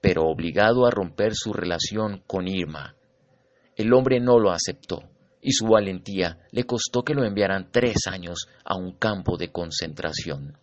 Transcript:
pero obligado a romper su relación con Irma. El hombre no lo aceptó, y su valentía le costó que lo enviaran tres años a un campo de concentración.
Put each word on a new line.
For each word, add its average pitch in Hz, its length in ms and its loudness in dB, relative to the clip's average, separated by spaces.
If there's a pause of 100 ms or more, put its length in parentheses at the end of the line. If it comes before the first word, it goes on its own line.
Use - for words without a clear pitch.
pero 90 220 2
obligado 87 640 2
a - 20 6
romper 104 460 -2
su 107 180 -6
relación 95 720 -4
con 92 220 -4
Irma. 80 480 -6 (800)
El 110 180 2
hombre 131 260 4
no 123 200 6
lo 101 100 4
aceptó, - 540 -6 (360)
y - 120 -2
su 110 160 0
valentía 95 720 2 (100)
le 120 140 -2
costó 123 400 -2
que 151 100 -2
lo 135 120 0
enviaran 98 460 0
tres 120 360 2
años 87 400 -10 (160)
a - 120 -4
un 90 220 -8
campo 95 400 -2
de 85 140 -6
concentración. 78 1120 -8